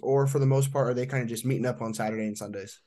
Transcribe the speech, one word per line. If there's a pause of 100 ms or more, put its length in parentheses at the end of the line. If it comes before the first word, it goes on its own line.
or
for
the
most
part,
are
they
kinda
just
meeting
up
on
Saturday
and
Sundays?